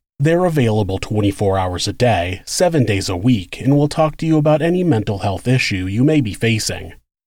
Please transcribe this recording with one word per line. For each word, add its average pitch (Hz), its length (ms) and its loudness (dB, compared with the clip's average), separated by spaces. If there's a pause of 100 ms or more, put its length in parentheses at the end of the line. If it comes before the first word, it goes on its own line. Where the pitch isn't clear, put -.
(180)
They're 165 280 2
available 110 520 2
twenty-four 101 600 0
hours 92 320 -2
a 98 40 -4
day, 92 520 0
seven 165 400 0
days 98 240 -2
a 92 80 -4
week, 101 420 -2
and 135 160 2
will 143 140 2
talk 156 280 -2
to - 80 -6
you 160 120 2
about 151 240 2
any 175 200 0
mental 110 380 0
health 95 260 -4
issue 104 420 0
you 107 180 0
may 151 160 2
be 104 120 -2
facing. 107 600 -4 (340)